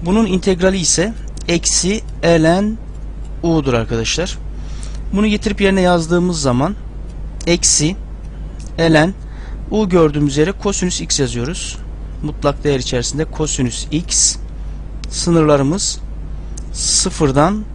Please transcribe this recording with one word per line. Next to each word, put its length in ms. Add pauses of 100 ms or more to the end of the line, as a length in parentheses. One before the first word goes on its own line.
Bunun 200
integrali 520
ise 360 (340)
eksi 540 (220)
ln 540 (680)
u'dur 300
arkadaşlar. 640 (760)
Bunu 140
getirip 340
yerine 200
yazdığımız 600
zaman 340 (720)
eksi 480 (840)
ln 340 (580)
u 180
gördüğümüz 480
yere 140
kosinüs 500
x 180
yazıyoruz. 580 (460)
Mutlak 400
değer 160
içerisinde 460
kosinüs 680
x, 440 (760)
sınırlarımız 920 (760)
sıfırdan 880 (120)